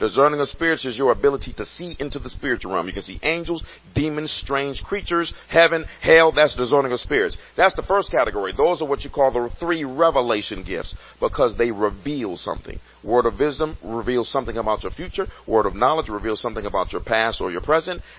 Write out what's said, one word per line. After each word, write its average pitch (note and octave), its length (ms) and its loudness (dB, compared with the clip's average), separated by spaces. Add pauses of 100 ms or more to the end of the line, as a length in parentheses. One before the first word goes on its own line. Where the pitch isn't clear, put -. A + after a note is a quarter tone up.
Discerning C#3+ 400 4
of C#3 80 0
spirits E3 340 -2
is A#2+ 140 -6
your B2 160 4
ability C#3 400 0
to G#2+ 120 -8
see E3+ 320 -12
into C#3+ 220 -6
the C3 100 -10
spiritual A#2 440 -4
realm. F2 140 0
You F2+ 60 -6
can F#2+ 100 -6
see F#2 200 -12
angels, E3 400 -4 (320)
demons, D3+ 380 -2
strange C#3 500 -4
creatures, F3 500 -2 (140)
heaven, E3 380 4 (160)
hell. D#3+ 320 8
That's D3 240 4
discerning B2+ 340 2
of B2 80 0
spirits. G#2+ 380 0 (180)
That's F3+ 200 4
the D3+ 80 -4
first F#3+ 280 0
category. G#2+ 400 0
Those D3 300 2
are D#3 60 -2
what C#3 180 -2
you C#3 40 -10
call C#3 220 2
the A#2+ 180 -2 (120)
three E3+ 240 -2
revelation B2 800 0
gifts F#2 300 -6 (280)
because A#2+ 340 2
they A#2 160 2
reveal G#2 640 -2
something. - 460 -8 (200)
Word A#2 260 4
of G#2 120 -2
wisdom D3+ 420 -2
reveals A2+ 480 -2
something A#2 280 -4
about G#2+ 260 -2
your F#2+ 80 -6
future. - 360 -6 (180)
Word G#2+ 220 4
of F#2 60 -2
knowledge C3+ 360 2
reveals G#2+ 320 -4
something G#2+ 240 -6
about F#2+ 260 -2
your F#2 100 -6
past A2+ 380 0
or F#2+ 100 -4
your F2 120 -4
present. E3 400 0 (180)